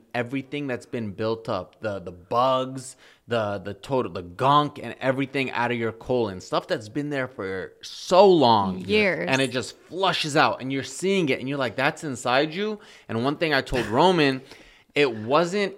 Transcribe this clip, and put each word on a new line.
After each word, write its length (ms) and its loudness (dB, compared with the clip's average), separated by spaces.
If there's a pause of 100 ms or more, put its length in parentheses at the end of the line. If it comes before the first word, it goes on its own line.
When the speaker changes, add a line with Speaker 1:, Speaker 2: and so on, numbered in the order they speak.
(140)
Speaker 1:
everything 520 -4
that's 200 -6
been 240 -6
built 380 -4
up. 320 -6
The, 180 -6
the 140 -12
bugs, 840 0 (300)
the, 320 -2
the 160 -10
total, 380 -2
the 100 -8
gunk, 600 2
and 180 -10
everything 500 -2
out 220 -2
of 40 -2
your 160 -2
colon. 480 -2
Stuff 280 -4
that's 200 -4
been 220 -6
there 180 -4
for 440 -8 (100)
so 440 4
long. 540 6
Speaker 2:
Years. 480 0
Speaker 1:
And 140 2
it 80 0
just 260 -6 (120)
flushes 480 0
out, 260 4
and 100 -6
you're 120 -4
seeing 440 0
it, 120 0
and 80 -8
you're 100 -6
like, 180 -4
"That's 280 -2
inside 500 0
you." 240 -6 (300)
And 160 -2
one 120 0
thing 160 -2
I 100 2
told 240 -2
Roman, 540 4 (280)
<laughs> 260 -20
it 200 2
wasn't 640 0